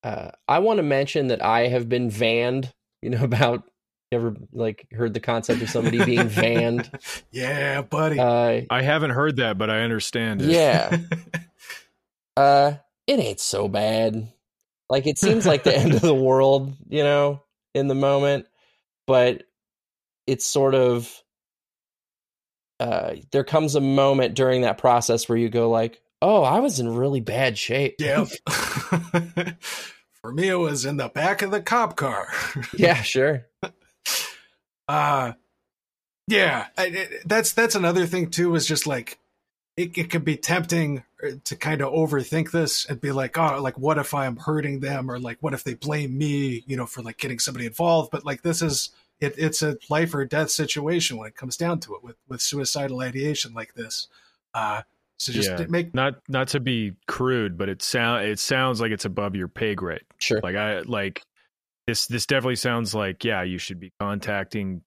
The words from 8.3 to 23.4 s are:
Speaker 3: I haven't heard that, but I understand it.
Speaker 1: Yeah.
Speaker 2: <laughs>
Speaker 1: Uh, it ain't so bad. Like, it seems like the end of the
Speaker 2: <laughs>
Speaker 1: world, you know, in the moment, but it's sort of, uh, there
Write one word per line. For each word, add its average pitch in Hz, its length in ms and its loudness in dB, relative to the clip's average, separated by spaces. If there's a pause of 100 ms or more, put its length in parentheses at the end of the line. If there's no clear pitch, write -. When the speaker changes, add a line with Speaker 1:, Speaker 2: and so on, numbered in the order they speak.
Speaker 3:
I 123 120 2
haven't 147 300 2
heard 139 260 2
that, 110 200 0
but 107 120 0
I 110 120 2
understand 113 600 -2
it. 143 80 2
Speaker 1:
Yeah. 156 540 4
Speaker 2:
<laughs> - 40 -14 (1300)
Speaker 1:
Uh, 143 380 6 (320)
it 269 120 2
ain't 110 220 -4
so 101 260 -2
bad. 110 640 0 (580)
Like, 135 160 0
it 151 140 0
seems 208 260 4
like 156 180 4
the - 140 6
end 160 160 4
of 113 80 4
the 160 140 6
Speaker 2:
<laughs> - 0 -
Speaker 1:
world, 135 580 4 (160)
you 147 140 0
know, 143 400 2 (320)
in 139 140 2
the 135 60 2
moment, 139 500 2 (600)
but 127 380 4 (840)
it's 131 200 -2
sort 139 280 4
of, 123 400 4 (1700)
uh, 92 360 -2 (160)
there 139 120 2